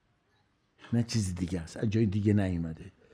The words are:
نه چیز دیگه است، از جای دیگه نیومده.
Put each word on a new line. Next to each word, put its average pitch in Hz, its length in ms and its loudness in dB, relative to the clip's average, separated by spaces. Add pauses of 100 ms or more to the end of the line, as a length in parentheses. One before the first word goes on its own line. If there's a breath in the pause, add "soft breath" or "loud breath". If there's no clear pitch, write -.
(920)
نه 117 100 2
چیز 104 320 -2
دیگه 90 260 -4
است، 80 160 -12
از 117 140 -2
جای 110 160 2
دیگه 104 260 2
نیومده. 90 600 0 (220 soft breath)